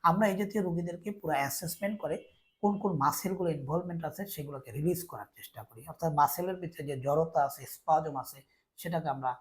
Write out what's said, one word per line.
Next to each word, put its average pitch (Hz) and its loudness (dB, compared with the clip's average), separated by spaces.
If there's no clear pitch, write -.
আমরা 190 6
এই 190 2
জাতীয় 202 0
রোগীদেরকে 175 -2
পুরো 202 -2
অ্যাসেসমেন্ট 165 -2
করে 156 -4
কোন 202 2
কোন 190 0
মাসেলগুলো 175 0
ইনভলভমেন্ট 165 -2
আছে, 170 -6
সেগুলোকে 143 -10
রিলিজ 160 -2
করার 107 -10
চেষ্টা - -16
করি। 113 -18
অর্থাৎ 165 -2
মাসেলের 175 4
ভিতরে 165 -8
যে 139 -4
জড়তা 151 4
আছে, 135 -4
স্পাজম 156 0
আছে, 135 -10
সেটাকে 165 -2
আমরা 131 -2